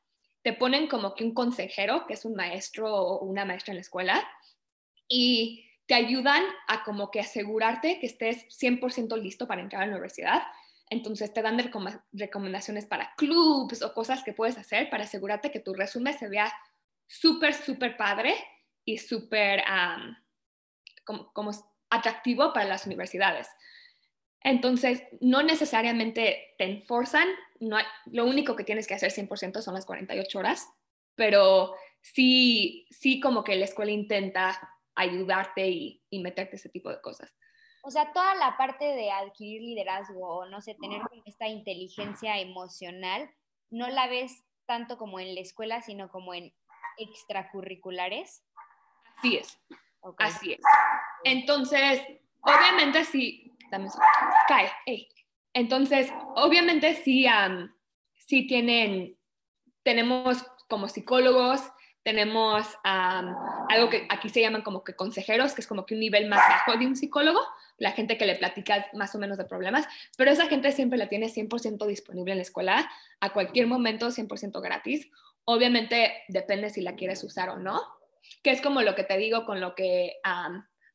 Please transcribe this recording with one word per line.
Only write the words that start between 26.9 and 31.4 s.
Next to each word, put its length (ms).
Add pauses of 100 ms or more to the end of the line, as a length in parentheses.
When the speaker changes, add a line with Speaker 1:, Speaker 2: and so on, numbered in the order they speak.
Speaker 1:
no 180
hay, 80 (220)
lo 180
único 320
que 80
tienes 220
que 80
hacer 160
cien 180
por 100
ciento 220
son 140
las 100
cuarenta 300
y 60
ocho 180
horas, 300 (460)
pero 600 (260)